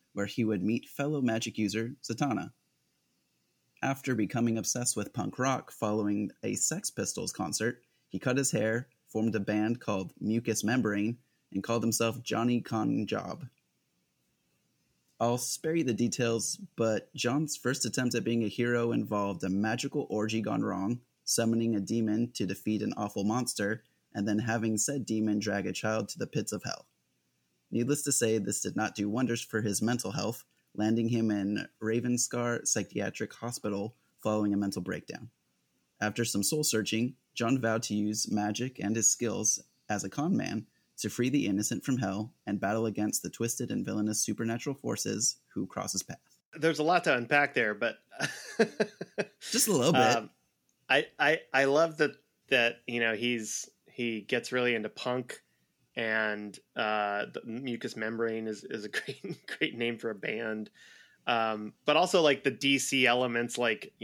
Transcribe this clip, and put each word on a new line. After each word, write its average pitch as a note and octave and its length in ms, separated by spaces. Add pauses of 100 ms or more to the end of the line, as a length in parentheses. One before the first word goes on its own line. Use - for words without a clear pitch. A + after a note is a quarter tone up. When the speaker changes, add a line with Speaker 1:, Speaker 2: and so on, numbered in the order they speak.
(120)
Speaker 1:
where G2+ 140
he A#2 180
would G#2+ 180
meet A2 260
fellow C#3+ 320
magic A#2 380
user A2 460
Zatanna. A2 480 (1300)
After C3+ 320
becoming A2+ 420
obsessed - 400
with G#2 160
punk G#2 280
rock C3 320
following G#2 580 (140)
a G#2+ 100
Sex D#3+ 340
Pistols - 440
concert, G2 500 (260)
he F#2+ 120
cut B2+ 160
his C3+ 160
hair, A2 340 (220)
formed A2 260
a G#2+ 60
band G#2+ 400
called F#2+ 400
Mucous A2 420
Membrane, G#2+ 560 (340)
and G2 120
called A#2 180
himself A#2 400
Johnny A#2+ 380
Con A2+ 480
Job. - 380 (1700)
I'll A#2+ 180
spare - 360
you E3 100
the B2 100
details, A#2 640 (180)
but A2 380
John's C#3 420
first B2+ 280
attempt B2 300
at A2+ 100
being A#2 200
a G#2+ 40
hero A#2+ 440
involved G2+ 520
a F#2+ 40
magical A2 640
orgy G#2+ 300
gone A2 220
wrong, G#2 380 (240)
summoning A2+ 500
a G2+ 60
demon A2+ 540
to G#2 120
defeat G#2 360
an G#2 140
awful G#2 280
monster, A2 580 (320)
and G2+ 120
then G#2+ 120
having A2+ 380
said C3+ 300
demon A2 320
drag G2+ 280
a G2 60
child G#2+ 380
to - 80
the A#2 80
pits - 260
of G2+ 120
hell. - 220 (840)
Needless A#2+ 320
to C#3+ 100
say, A2 260
this G2+ 220
did - 160
not A2 180
do G#2 140
wonders A#2+ 320
for A2 220
his G#2 200
mental A2+ 300
health, A2+ 320 (320)
landing A2+ 320
him A2+ 220
in G2+ 360 (140)
Ravenscar A#2+ 840
Psychiatric G#2 680
Hospital G#2+ 600 (280)
following G#2+ 300
a G2+ 40
mental G2+ 260
breakdown. F#2 480 (720)
After G#2+ 240
some G2+ 180
soul-searching, A#2 720 (200)
John B2+ 260
vowed A2+ 240
to - 100
use G#2+ 360
magic G#2+ 480
and G#2 160
his A2+ 160
skills G#2+ 500 (280)
as G2+ 160
a G2 60
con D3 260
man G2+ 300 (320)
to G#2+ 120
free B2 180
the C#3 180
innocent G2+ 380
from C3 140
hell G#2 340 (140)
and G2+ 140
battle A2 260
against G#2+ 380
the F2 60
twisted A#2 420
and G2+ 120
villainous G#2+ 360
supernatural A#2 560
forces A2 600 (140)
who G#2 140
cross - 260
his - 120
path. - 160 (360)
Speaker 2:
There's D#3+ 220
a D3+ 60
lot E3+ 200
to D3 120
unpack C#3 380
there, A2 200
but A2 220 (640)
<laughs> A3 80 (840)
Speaker 1:
Just A3+ 160
a A3 60
little C#3+ 200
bit. B2+ 240
Speaker 2:
Um, A2 140 (580)
I, C#3 180 (120)
I, D3+ 220 (120)
I C#3 120
love D#3 320
that, D3+ 160 (380)
that, A#2+ 360
you A#2+ 140
know, A2+ 140
he's, A2+ 540 (220)
he A#2 300
gets A#2 320
really B2 240
into A2 120
punk, B2 520 (560)
and, G#2+ 640 (180)
uh, G#2+ 560
the - 120
Mucous A#2+ 520
Membrane A2+ 500
is, G#2+ 180
is A2+ 200
a G#2+ 40
<laughs> - 20
great, - 560 (120)
great D#3 180
name A#2 220
for A2+ 120
a A2 40
band. A2 560 (560)
Um, A2 460 (140)
but D3 100
also, F3 240
like, C#3+ 240
the C3+ 60
D C3+ 280
C C3 280
elements, A#2+ 500
like, A#2 360 (120)